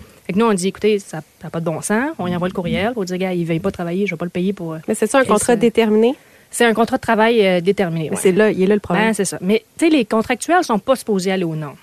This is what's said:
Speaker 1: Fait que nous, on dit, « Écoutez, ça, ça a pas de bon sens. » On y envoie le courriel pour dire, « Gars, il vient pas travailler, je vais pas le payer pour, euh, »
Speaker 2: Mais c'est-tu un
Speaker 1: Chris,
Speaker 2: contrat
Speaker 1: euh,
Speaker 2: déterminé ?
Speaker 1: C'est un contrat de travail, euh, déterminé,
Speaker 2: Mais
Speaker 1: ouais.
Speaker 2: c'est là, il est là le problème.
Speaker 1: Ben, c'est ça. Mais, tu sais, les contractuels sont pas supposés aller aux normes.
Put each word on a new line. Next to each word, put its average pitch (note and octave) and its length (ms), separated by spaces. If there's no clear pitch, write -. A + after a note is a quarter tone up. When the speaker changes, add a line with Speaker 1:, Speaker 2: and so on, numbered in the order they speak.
Speaker 1:
Fait - 40
que F3+ 60
nous, A3+ 80
on A3 80
dit, « F3+ 160
Écoutez, G#3 300
ça, E3+ 200
ça F3 60
a - 20
pas E3+ 100
de E3 60
bon D#3+ 160
sens. » A#3 360
On F3+ 100
y F3+ 80
envoie F3 120
le G3 60
courriel F3+ 400
pour A3 100
dire, « F3+ 160
Gars, F#3 140
il F3 100
vient E3 160
pas G3 120
travailler, F3+ 360
je F#3 60
vais D#3+ 40
pas F3 80
le F3 60
payer F#3 220
pour, E3+ 200
euh, » D#3 40
Speaker 2:
Mais A3 80
c'est-tu A3 220
un C4+ 60
Speaker 1:
Chris, - 60
Speaker 2:
contrat A3 240
Speaker 1:
euh, A3+ 40
Speaker 2:
déterminé ? A3+ 580
Speaker 1:
C'est - 140
un A3+ 80
contrat A3+ 240
de - 40
travail, A3+ 440
euh, F3+ 160
déterminé, E3+ 440
Speaker 2:
Mais G3 100
Speaker 1:
ouais. F#3+ 60
Speaker 2:
c'est F#3+ 100
là, G#3 180
il F3 140
est - 20
là G3+ 80
le G#3+ 80
problème. G#3 280
Speaker 1:
Ben, A3+ 40
c'est G#3 120
ça. D#3 140
Mais, G#3 240
tu D#4 80
sais, E4+ 100
les C4 80
contractuels D4 600
sont A3+ 160
pas C4 160
supposés G3 360
aller F#3+ 120
aux D#3+ 120
normes. D3 280